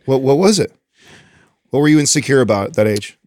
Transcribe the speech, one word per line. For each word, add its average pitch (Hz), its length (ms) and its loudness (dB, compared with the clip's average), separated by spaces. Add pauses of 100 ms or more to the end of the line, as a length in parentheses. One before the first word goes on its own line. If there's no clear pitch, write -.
What, 135 160 -2
what 135 160 0
was 190 220 2
it? 107 140 -6 (960)
What 131 80 -2
were 147 100 2
you 151 100 4
insecure 139 400 0
about 104 280 0
at - 80 -12
that 107 120 0
age? 104 400 -6